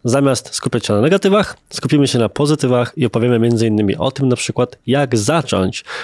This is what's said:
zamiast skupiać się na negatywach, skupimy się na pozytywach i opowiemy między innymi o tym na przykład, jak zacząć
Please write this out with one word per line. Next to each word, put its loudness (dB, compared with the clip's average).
zamiast 0
skupiać -4
się -2
na 2
negatywach, 2
skupimy 0
się 0
na 2
pozytywach 0
i 0
opowiemy 0
między 2
innymi 0
o -2
tym -2
na 2
przykład, -4
jak 0
zacząć -2